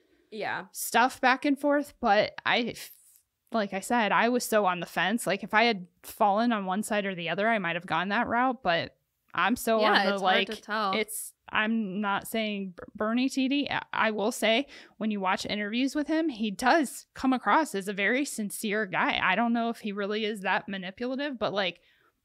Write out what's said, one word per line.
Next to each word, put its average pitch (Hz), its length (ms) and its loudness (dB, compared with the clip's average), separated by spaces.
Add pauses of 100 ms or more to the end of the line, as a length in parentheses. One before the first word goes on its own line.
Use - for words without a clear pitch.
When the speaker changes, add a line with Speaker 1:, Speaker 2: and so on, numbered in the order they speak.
(300)
Speaker 1:
Yeah. 175 420 -6
Speaker 2:
stuff - 480 0
back 262 240 4
and 285 140 2
forth. 285 420 0
But 208 340 4 (100)
I, 175 140 4 (180)
f-, - 140 -14 (640)
like 208 200 -2
I 190 80 -4
said, 214 320 2
I 190 160 6
was 247 160 0
so 214 220 4
on 175 140 0
the 170 60 -8
fence. 185 400 -2
Like, 196 180 0
if 202 100 -2
I 220 100 6
had 208 220 0 (160)
fallen 220 500 2
on 202 140 -2
one 185 160 -2
side 208 240 -2
or 196 80 -4
the 170 160 -6
other, 190 180 0
I 226 100 2
might 170 180 -2
have 175 100 -8
gone 175 240 -2
that 220 160 0
route. 240 360 0
But 170 340 0 (360)
I'm 196 240 2
so 226 240 2
Speaker 1:
Yeah, 214 120 4
Speaker 2:
on - 20 6 (120)
the, 196 80 2
Speaker 1:
it's 196 80 -4
hard 190 240 4
to 226 60 -6
Speaker 2:
like, 208 100 -12
Speaker 1:
tell. 208 300 -2
Speaker 2:
it's, - 400 -4 (180)
I'm 214 520 -2
not 202 260 -2
saying 208 480 -4
Ber-, - 180 -16
Bernie 240 360 0
T 262 180 0
D. 277 220 -2
I, - 100 -2 (140)
I 220 160 2
will 214 220 0
say, 226 340 2 (320)
when 220 120 -4
you 208 80 -4
watch 190 280 -2
interviews 214 480 -2
with 294 120 -2
him, 320 220 0
he 220 220 -4
does 254 640 2
come 262 180 0
across 254 420 2
as 196 140 -6
a 208 60 -4
very 220 320 0
sincere 214 580 -4
guy. 185 380 0
I 185 120 2
don't 233 200 2
know 233 160 0
if 233 80 -8
he 208 140 -6
really 208 340 -4
is 208 160 -6
that 196 260 -2
manipulative, 240 680 -6
but, 214 160 -2
like, 190 260 -2 (440)